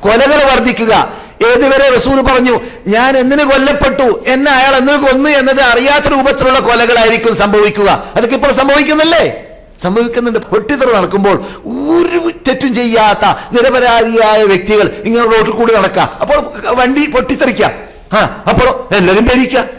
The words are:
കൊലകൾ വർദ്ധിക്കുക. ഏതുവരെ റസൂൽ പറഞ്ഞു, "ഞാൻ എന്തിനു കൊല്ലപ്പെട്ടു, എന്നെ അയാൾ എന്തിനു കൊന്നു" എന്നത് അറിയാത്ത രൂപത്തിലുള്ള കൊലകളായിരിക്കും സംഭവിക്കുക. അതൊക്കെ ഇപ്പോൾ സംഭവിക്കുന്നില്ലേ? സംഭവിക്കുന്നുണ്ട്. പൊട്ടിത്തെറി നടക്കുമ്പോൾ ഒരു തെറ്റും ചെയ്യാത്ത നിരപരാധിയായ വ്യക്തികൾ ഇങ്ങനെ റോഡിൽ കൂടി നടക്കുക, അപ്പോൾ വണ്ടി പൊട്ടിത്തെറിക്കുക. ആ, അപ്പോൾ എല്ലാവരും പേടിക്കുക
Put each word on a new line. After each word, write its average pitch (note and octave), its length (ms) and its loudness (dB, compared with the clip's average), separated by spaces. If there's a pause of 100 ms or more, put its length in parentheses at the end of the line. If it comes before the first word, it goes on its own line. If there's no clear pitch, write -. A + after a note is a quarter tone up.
കൊലകൾ C4+ 520 2
വർദ്ധിക്കുക. A3 600 0 (400)
ഏതുവരെ C4+ 440 2
റസൂൽ C4+ 240 0
പറഞ്ഞു, B3+ 400 0 (260)
"ഞാൻ A#3+ 300 0
എന്തിനു C4 280 0
കൊല്ലപ്പെട്ടു, C4+ 840 0
എന്നെ C4+ 260 0
അയാൾ C4+ 240 2
എന്തിനു C4+ 200 2
കൊന്നു" C4+ 340 0
എന്നത് C4+ 300 2
അറിയാത്ത C4+ 440 2
രൂപത്തിലുള്ള C4+ 540 0
കൊലകളായിരിക്കും A#3 760 0
സംഭവിക്കുക. G#3 680 0 (120)
അതൊക്കെ A#3+ 180 0
ഇപ്പോൾ C#4 180 0
സംഭവിക്കുന്നില്ലേ? D4 920 0 (380)
സംഭവിക്കുന്നുണ്ട്. A#3 560 -2
പൊട്ടിത്തെറി A#3+ 540 -2
നടക്കുമ്പോൾ G3 520 0 (220)
ഒരു E4+ 680 -2 (160)
തെറ്റും C4 260 -2
ചെയ്യാത്ത G#3+ 600 0 (180)
നിരപരാധിയായ A#3 920 2
വ്യക്തികൾ G3+ 480 2 (140)
ഇങ്ങനെ A#3 200 0
റോഡിൽ A3 260 2
കൂടി A3+ 240 0
നടക്കുക, F#3+ 460 -2
അപ്പോൾ - 320 -2 (180)
വണ്ടി C4 360 0
പൊട്ടിത്തെറിക്കുക. C4 640 -2 (420)
ആ, G3+ 360 -2
അപ്പോൾ A#3+ 480 -2
എല്ലാവരും G3 300 2
പേടിക്കുക B3 380 0 (140)